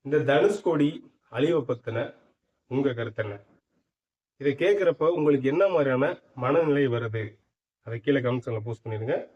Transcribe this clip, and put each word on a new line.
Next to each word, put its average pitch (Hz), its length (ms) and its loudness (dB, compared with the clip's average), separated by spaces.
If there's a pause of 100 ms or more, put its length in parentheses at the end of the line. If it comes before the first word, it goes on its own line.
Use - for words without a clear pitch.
இந்த 143 160 -2
தனுஷ்கோடி 151 840 2 (260)
அழிவை 151 320 0
பத்தின 117 540 -6 (520)
உங்க 135 260 -2
கருத்து 113 300 -6
என்ன? 101 200 -10 (960)
இதை 139 160 -2
கேட்கிறப்ப 175 540 0
உங்களுக்கு 147 420 2
என்ன 180 180 2
மாதிரியான 147 520 0 (160)
மனநிலை 143 520 2
வருது? 113 520 -6 (420)
அதை 117 180 -10
கீழே 139 200 0
கமெண்ட்ஸ்ல 123 400 -4
போஸ்ட் 110 280 -10
பண்ணிருங்க. 110 480 -4